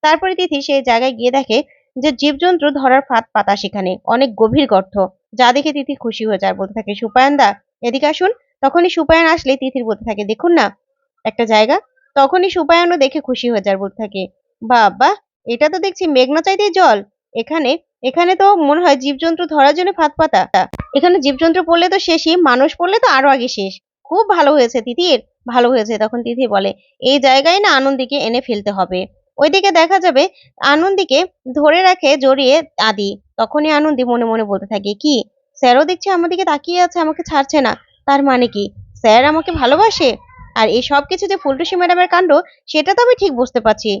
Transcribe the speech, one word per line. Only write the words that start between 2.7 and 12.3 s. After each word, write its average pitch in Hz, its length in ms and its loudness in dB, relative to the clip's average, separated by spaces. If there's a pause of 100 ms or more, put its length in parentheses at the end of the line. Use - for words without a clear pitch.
ধরার 269 320 2
ফাঁদ 233 300 -2
পাতা 202 240 0
সেখানে, 196 360 -6 (120)
অনেক 254 300 0
গভীর 226 320 0
গর্ত, 190 300 -2 (360)
যা 240 200 2
দেখে 285 200 0
তিথি 277 220 -6
খুশি 226 300 -8
হয়ে 202 180 -4
যায়, 190 120 -2
বলতে 196 200 -10
থাকে, 208 200 -8
"সুপায়ন 254 420 0
দা 254 120 4 (340)
এদিকে 247 240 -2
আসুন।" 359 240 0 (300)
তখনই 339 300 0
সুপায়ন 330 360 2
আসলে 320 300 0
তিথির 262 280 -6
বলতে 214 200 -6
থাকে, 214 200 -6
"দেখুন 220 280 -2
না 294 140 2 (580)
একটা 220 200 -4
জায়গা।" 220 320 2 (400)
তখনই 339 340 2